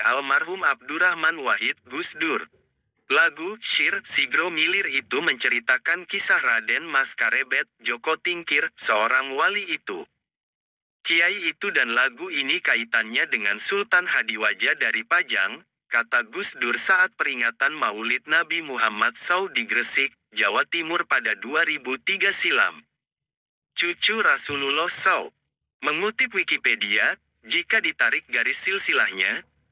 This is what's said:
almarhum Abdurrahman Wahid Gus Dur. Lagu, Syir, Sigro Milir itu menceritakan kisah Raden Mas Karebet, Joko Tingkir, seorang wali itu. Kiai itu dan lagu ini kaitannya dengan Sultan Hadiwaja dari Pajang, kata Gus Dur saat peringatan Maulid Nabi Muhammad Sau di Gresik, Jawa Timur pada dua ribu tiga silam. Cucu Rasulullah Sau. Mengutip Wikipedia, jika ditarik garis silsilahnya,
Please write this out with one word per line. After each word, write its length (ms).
almarhum 560
Abdurrahman 800
Wahid 480
Gus 320
Dur. 240
Lagu, 560
Syir, 400
Sigro 480
Milir 400
itu 320
menceritakan 800
kisah 320
Raden 480
Mas 320
Karebet, 480
Joko 400
Tingkir, 560
seorang 600
wali 360
itu. 320
Kiai 480
itu 240
dan 240
lagu 320
ini 320
kaitannya 680
dengan 280
Sultan 480
Hadiwaja 720
dari 280
Pajang, 600
kata 400
Gus 320
Dur 160
saat 400
peringatan 560
Maulid 560
Nabi 320
Muhammad 560
Sau 320
di 160
Gresik, 480
Jawa 320
Timur 400
pada 320
dua 240
ribu 320
tiga 400
silam. 480
Cucu 480
Rasulullah 720
Sau. 400
Mengutip 480
Wikipedia, 840
jika 400
ditarik 480
garis 260
silsilahnya, 840